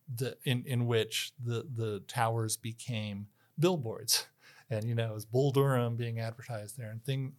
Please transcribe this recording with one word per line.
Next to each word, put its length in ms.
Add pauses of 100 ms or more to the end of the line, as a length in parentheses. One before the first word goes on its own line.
(180)
that 260
in, 220
in 220
which 440 (120)
the, 300
the 340
towers 500
became 720 (300)
billboards. 720 (420)
And, 140
you 100
know, 180
it 20
was 120
Bull 260
Durham 440
being 240
advertised 580
there 140
and 120
thing-, 340